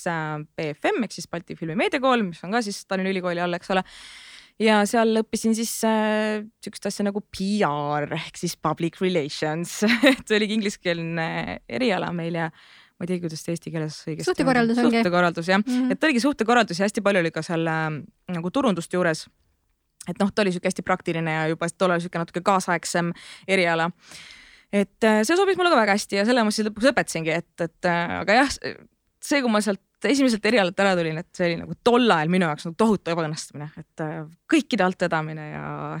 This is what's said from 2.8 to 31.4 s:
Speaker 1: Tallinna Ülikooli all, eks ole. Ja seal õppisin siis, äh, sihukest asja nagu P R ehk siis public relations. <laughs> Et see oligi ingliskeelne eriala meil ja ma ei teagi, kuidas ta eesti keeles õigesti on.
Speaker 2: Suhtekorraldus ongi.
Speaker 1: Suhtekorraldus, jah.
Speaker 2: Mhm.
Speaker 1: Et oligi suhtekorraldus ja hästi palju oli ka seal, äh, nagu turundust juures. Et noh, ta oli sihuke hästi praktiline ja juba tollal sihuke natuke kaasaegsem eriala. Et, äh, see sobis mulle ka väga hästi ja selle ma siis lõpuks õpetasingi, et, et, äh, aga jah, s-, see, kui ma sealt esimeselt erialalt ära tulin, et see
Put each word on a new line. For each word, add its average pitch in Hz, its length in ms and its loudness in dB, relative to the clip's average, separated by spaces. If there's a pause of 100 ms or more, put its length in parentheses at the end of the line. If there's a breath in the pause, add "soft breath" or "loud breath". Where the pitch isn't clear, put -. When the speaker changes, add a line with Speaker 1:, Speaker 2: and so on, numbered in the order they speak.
Speaker 1:
Tallinna 190 280 -2
Ülikooli 180 280 -2
all, 175 120 -2
eks 175 180 -6
ole. 185 140 0 (720 loud breath)
Ja 214 240 6
seal 226 340 2
õppisin 226 400 0
siis, 226 140 -4 (140)
äh, 214 580 0 (140)
sihukest - 280 -12
asja 202 220 -4
nagu 202 140 -4
P 196 400 -4
R 147 520 0
ehk - 240 -8
siis - 200 -6
public 160 440 -2
relations. 165 760 -2 (120)
<laughs> 240 200 4
Et 269 100 0
see 214 160 0
oligi 214 220 0
ingliskeelne 170 680 -4 (400)
eriala 208 440 -2
meil 170 240 -4
ja 165 140 -2
ma - 560 -14
ei - 20 -8
teagi, 180 140 -2
kuidas 160 180 -6
ta - 80 -12
eesti 170 240 -6
keeles 156 300 -4
õigesti 156 180 -8
on. 233 60 -2
Speaker 2:
Suhtekorraldus 247 500 2
ongi. 240 220 4
Speaker 1:
Suhtekorraldus, 175 500 2
jah. 196 140 4
Speaker 2:
Mhm. 254 320 0
Speaker 1:
Et - 100 -4
oligi 269 160 4
suhtekorraldus 226 560 2
ja 196 80 2
hästi 214 160 -2
palju 196 220 2
oli 165 100 0
ka 160 80 -4
seal, 165 240 -2
äh, 160 220 0 (480)
nagu 170 180 -6
turundust 214 400 0
juures. 175 300 0 (840)
Et 175 160 -8
noh, 196 80 2
ta 220 160 -2
oli 185 80 0
sihuke 180 160 -2
hästi - 160 -8
praktiline 165 480 -2
ja 156 160 -2
juba 165 160 -2 (120)
tollal 180 240 2
sihuke 170 200 -6
natuke 170 240 -6
kaasaegsem 180 640 0 (400 loud breath)
eriala. 170 400 2 (840 loud breath)
Et, 202 200 0 (100)
äh, 214 220 6
see 330 120 2
sobis 381 200 2
mulle 349 160 4
ka 254 80 6
väga 202 160 4
hästi 202 240 -2
ja - 40 2
selle 240 200 4
ma 208 80 2
siis 214 160 -2
lõpuks 214 240 2
õpetasingi, 160 400 -2
et, 170 240 -4
et, - 320 -6
äh, 170 320 -2
aga 190 160 4
jah, 269 120 4
s-, - 120 -8 (600)
see, 285 200 2
kui 240 80 2
ma 214 100 4
sealt 202 200 -2 (260)
esimeselt 254 400 2
erialalt 202 340 2
ära 196 160 4
tulin, 160 220 -2
et 180 160 -10
see 180 100 -2